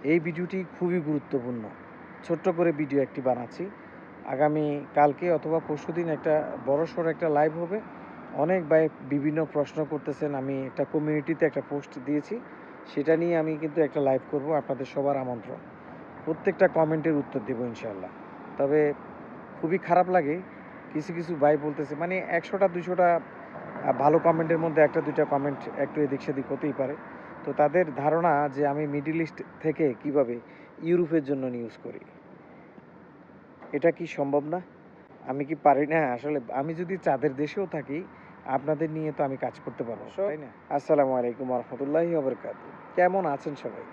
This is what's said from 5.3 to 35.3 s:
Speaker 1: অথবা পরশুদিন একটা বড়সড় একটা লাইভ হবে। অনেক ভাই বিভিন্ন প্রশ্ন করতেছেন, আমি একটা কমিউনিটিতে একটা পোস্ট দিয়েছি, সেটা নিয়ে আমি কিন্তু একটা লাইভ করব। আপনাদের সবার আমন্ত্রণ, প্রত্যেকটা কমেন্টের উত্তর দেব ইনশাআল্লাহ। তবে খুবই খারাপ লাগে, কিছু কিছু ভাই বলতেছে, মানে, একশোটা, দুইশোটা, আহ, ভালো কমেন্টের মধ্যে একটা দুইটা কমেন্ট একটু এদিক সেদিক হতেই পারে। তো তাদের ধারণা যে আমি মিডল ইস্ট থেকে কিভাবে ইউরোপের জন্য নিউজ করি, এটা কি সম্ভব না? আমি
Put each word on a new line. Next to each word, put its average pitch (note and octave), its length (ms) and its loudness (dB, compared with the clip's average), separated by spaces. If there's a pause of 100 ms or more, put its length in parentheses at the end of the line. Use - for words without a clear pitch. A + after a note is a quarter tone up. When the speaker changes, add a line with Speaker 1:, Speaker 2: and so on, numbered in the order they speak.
Speaker 1:
অথবা D#3+ 360 2
পরশুদিন E3 420 -4
একটা D3+ 420 2 (140)
বড়সড় D#3+ 460 2
একটা D#3+ 180 0
লাইভ D#3 280 4
হবে। F3 220 -4 (540)
অনেক E3 360 0
ভাই D#3+ 200 6 (200)
বিভিন্ন D3 440 2
প্রশ্ন D3 360 0
করতেছেন, C#3+ 460 -4
আমি C3+ 300 -4
একটা C3+ 260 -2
কমিউনিটিতে D3+ 540 0
একটা C#3 240 0
পোস্ট C#3+ 360 -6
দিয়েছি, D3 340 -2 (480)
সেটা D3+ 300 2
নিয়ে E3+ 200 2
আমি D#3 200 0
কিন্তু D#3 240 0
একটা D3 200 2
লাইভ C3 200 4 (100)
করব। C#3+ 200 -2
আপনাদের C3+ 340 -2
সবার C#3 320 0
আমন্ত্রণ, B2 400 -6 (680)
প্রত্যেকটা F3 420 2
কমেন্টের D#3+ 460 2
উত্তর C#3 340 0
দেব A#2+ 140 -4
ইনশাআল্লাহ। G#2+ 480 -8 (480)
তবে D3 360 4 (680)
খুবই E3+ 160 0
খারাপ F3 320 4
লাগে, F3 320 4 (520)
কিছু D3+ 200 -4
কিছু E3 220 -4
ভাই D3 220 6
বলতেছে, D3 380 -4
মানে, F3 220 -2
একশোটা, F#3 500 0
দুইশোটা, F3 520 4 (640)
আহ, C#3 100 2
ভালো D3 260 6
কমেন্টের D#3+ 380 4
মধ্যে D#3+ 240 4
একটা D3+ 200 6
দুইটা D3+ 240 0
কমেন্ট C#3 540 -2
একটু C#3+ 220 0
এদিক C#3 200 0
সেদিক C3+ 300 -4
হতেই C#3 260 -2
পারে। C#3 180 -2 (500)
তো C#3 80 -4
তাদের D3+ 320 6 (100)
ধারণা D3 540 4
যে C#3+ 180 0
আমি D3 200 0
মিডল D3 340 -2
ইস্ট - 220 -6 (180)
থেকে D#3 320 2 (100)
কিভাবে C3 360 2 (420)
ইউরোপের E3 420 2
জন্য C3 240 -2
নিউজ A#2+ 360 -8
করি, A#2+ 160 -12 (1700)
এটা D3+ 200 4
কি E3 160 -4
সম্ভব C#3+ 380 0
না? E3+ 160 -4 (640)
আমি C3+ 180 -2